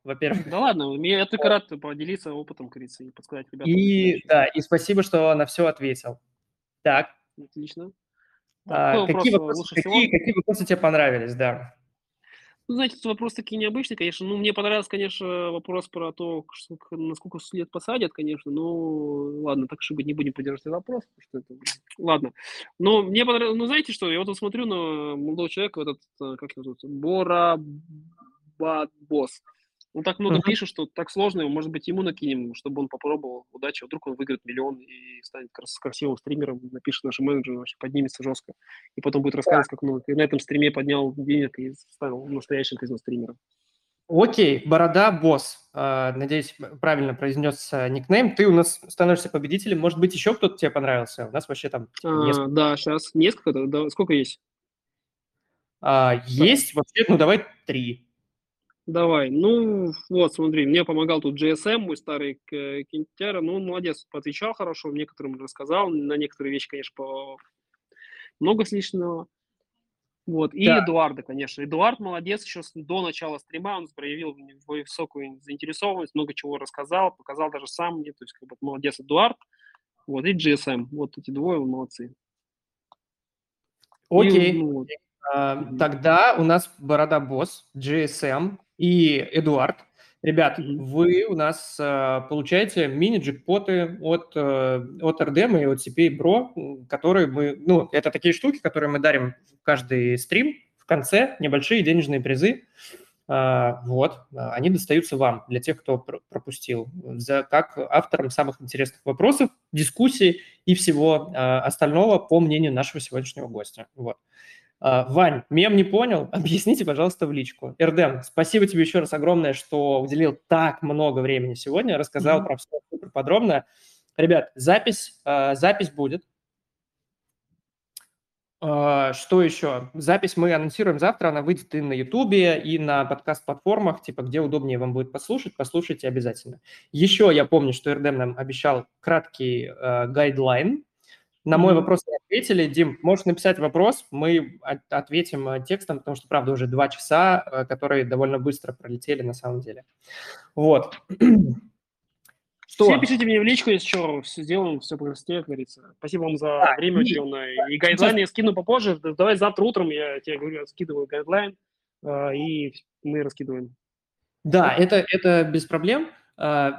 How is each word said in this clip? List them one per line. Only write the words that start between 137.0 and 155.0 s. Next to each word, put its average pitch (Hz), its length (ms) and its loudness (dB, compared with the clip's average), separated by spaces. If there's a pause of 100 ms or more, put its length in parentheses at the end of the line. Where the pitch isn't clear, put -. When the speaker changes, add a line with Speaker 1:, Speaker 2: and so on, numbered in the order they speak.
Speaker 1:
я 147 140 6
помню, 143 280 4
что 143 180 -4
Эрдем 139 260 0
нам 123 200 -4
обещал 131 500 -2 (140)
краткий, 127 640 -2
э, 123 400 -4
гайдлайн. 139 800 2 (600)
На 160 140 4
мой 185 140 8
Speaker 2:
Мгм. 160 80 6
Speaker 1:
вопрос 180 260 2
не - 100 -8
ответили. 190 500 0
Дим, 143 360 0
можешь 190 220 2
написать 185 340 2
вопрос, 170 520 2
мы 151 520 0
от-, 139 180 -6 (100)
ответим, 143 580 -4
э, 131 140 -6
текстом, 175 360 -6
потому 143 160 -8
что, - 120 -18
правда, 135 260 0
уже 127 140 -2
два 135 220 2
часа, 180 640 2
э, 131 140 -2
которые 135 400 0
довольно 131 340 0
быстро 139 340 -6
пролетели 127 500 -6
на 117 100 -6
самом 123 280 -8
деле. 123 220 -16 (720)
Вот. 151 420 4 (120)
<clears throat> 190 640 4 (960)
Что? - 180 4
Speaker 2:
Все - 140 8
пишите 254 260 2
мне 220 140 4
в 214 40 2
личку, 247 260 2
если 190 180 2
че, 156 360 -2
все - 200 -12
сделаем, 165 380 -2
все 151 160 -10
по 143 80 -8